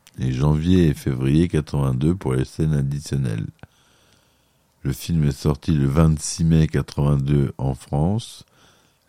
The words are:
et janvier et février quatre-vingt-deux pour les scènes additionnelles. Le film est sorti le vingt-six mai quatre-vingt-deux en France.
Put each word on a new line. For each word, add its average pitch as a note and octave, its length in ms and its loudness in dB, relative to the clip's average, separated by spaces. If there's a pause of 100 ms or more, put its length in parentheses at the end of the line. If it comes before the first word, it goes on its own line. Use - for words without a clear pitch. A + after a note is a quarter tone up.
(200)
et B1+ 120 -4
janvier D#2 580 2
et C#2+ 40 0
février C#2 540 0
quatre-vingt-deux C#2 680 -2
pour C2+ 220 -4
les C2 100 0
scènes D#2 300 -2
additionnelles. C#2 720 -4 (1400)
Le C#2 100 -2
film E2 300 -2
est C#2+ 80 2
sorti D2 400 -2
le C#2 160 2
vingt-six D#2 560 2
mai D#2+ 240 4
quatre-vingt-deux C#2+ 880 0
en C2+ 160 -2
France. E2 720 -4 (640)